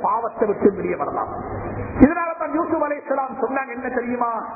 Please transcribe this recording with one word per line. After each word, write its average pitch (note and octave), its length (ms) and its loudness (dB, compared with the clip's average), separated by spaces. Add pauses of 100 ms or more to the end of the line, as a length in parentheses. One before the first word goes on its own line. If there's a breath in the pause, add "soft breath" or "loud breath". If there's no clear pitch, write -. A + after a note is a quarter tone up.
பாவத்தை A3 460 0
விட்டு G3+ 280 4
வெளியே F3 200 -2
வரலாம். - 380 -4 (640)
இதனால E4 400 6
தான் D4+ 140 -2
யூசுப் D#4 300 0
அலைஹிஸ்ஸலாம் C4+ 580 -2
சொன்னாங்க, C4 280 0
என்ன B3 200 -6
தெரியுமா? A#3+ 560 -2 (100)